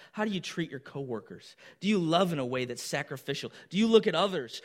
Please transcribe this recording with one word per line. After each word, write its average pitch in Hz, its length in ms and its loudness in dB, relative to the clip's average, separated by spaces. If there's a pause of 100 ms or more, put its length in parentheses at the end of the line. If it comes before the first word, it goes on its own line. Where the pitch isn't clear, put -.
(120)
How 214 120 -2
do 220 60 0
you 185 100 -2
treat 165 300 -6
your 135 100 -10
coworkers? 120 760 -10 (240)
Do 185 80 -2
you 214 100 4
love 170 360 4
in 147 40 -2
a 135 60 -2
way 127 220 -2
that's 120 160 -8
sacrificial? 143 680 -6 (180)
Do 175 80 -2
you 226 80 6
look 220 200 6
at 175 80 0
others 170 500 -2